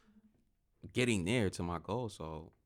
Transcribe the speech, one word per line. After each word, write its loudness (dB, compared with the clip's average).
getting 4
there 4
to -2
my -2
goal. -4
So -10